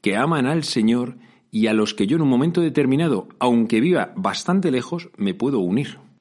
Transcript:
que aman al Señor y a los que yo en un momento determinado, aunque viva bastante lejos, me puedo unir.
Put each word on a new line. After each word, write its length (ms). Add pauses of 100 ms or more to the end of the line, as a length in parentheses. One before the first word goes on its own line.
que 160
aman 300
al 180
Señor 540 (340)
y 160
a 40
los 220
que 140
yo 80
en 60
un 60
momento 340
determinado, 680 (100)
aunque 420
viva 360
bastante 560
lejos, 440
me 160
puedo 280
unir. 380 (220)